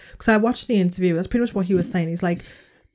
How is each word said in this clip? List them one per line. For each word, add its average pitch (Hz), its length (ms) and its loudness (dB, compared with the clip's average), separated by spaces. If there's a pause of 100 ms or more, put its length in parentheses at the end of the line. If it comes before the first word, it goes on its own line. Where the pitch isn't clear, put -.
(180)
'cause - 100 -8
I 220 80 6
watched 226 320 0
the 214 120 2
interview. 180 340 2
That's 170 140 -2
pretty 240 140 0
much 233 120 -2
what 190 120 -2
he 196 80 0
was 175 160 0
saying. 170 180 -2
He's 170 140 -4
like, 175 220 -2 (500)